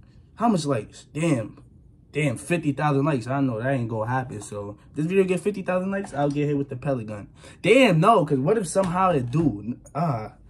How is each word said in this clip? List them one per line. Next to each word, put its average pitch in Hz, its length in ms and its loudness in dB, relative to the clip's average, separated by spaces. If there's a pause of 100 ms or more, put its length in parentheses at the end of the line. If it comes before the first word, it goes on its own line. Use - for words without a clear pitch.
(360)
how 226 120 0
much 180 180 0
likes? 123 480 -6
Damn, 147 480 -2 (520)
damn, 143 240 -2
fifty 165 340 -2
thousand 143 340 0
likes. 131 220 -2
I 139 140 -2
know 120 200 -2
that 135 120 0
ain't 120 160 -2
gonna 110 200 -4
happen. 127 320 -4
So 104 340 -12 (200)
this 151 100 -2
video 190 180 4
get 180 160 0
fifty 202 220 -4
thousand 185 300 -2
likes, 196 240 -6
I'll 143 160 0
get 143 160 0
hit 147 100 0
with 139 120 -4
the 131 80 -8
pellet 123 280 -4
gun. 107 220 -12 (340)
Damn, 208 380 6
no, 190 260 6
'cause 143 140 0
what 175 180 2
if 196 100 -2
somehow 185 440 2
it 123 180 0
do? 120 480 -2 (160)
Uh, 123 360 -4 (200)